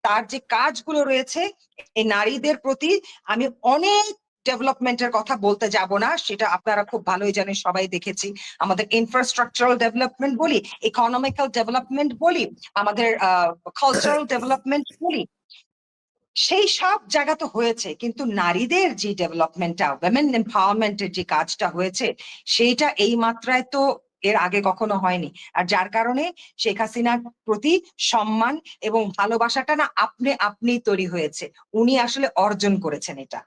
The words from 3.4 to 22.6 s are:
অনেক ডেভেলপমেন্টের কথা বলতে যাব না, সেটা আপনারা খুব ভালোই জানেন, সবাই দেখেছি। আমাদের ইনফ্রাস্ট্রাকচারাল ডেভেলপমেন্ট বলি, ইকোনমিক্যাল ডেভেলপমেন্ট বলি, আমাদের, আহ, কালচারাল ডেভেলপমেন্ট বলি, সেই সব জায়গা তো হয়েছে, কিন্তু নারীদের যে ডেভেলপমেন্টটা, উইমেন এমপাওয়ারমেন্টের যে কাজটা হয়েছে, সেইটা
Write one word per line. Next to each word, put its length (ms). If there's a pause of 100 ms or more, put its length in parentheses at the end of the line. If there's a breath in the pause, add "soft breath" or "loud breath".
অনেক 540 (300)
ডেভেলপমেন্টের 680
কথা 240
বলতে 340
যাব 280
না, 200
সেটা 320
আপনারা 340
খুব 220
ভালোই 260
জানেন, 220
সবাই 340
দেখেছি। 460 (260 loud breath)
আমাদের 320
ইনফ্রাস্ট্রাকচারাল 880
ডেভেলপমেন্ট 600
বলি, 260 (180 loud breath)
ইকোনমিক্যাল 680
ডেভেলপমেন্ট 680
বলি, 420 (180 loud breath)
আমাদের, 440
আহ, 520
কালচারাল 560
ডেভেলপমেন্ট 640 (160)
বলি, 220 (1080 loud breath)
সেই 320
সব 400
জায়গা 280
তো 100
হয়েছে, 480
কিন্তু 320
নারীদের 680
যে 200
ডেভেলপমেন্টটা, 800
উইমেন 400
এমপাওয়ারমেন্টের 800
যে 120
কাজটা 460
হয়েছে, 440 (320 loud breath)
সেইটা 440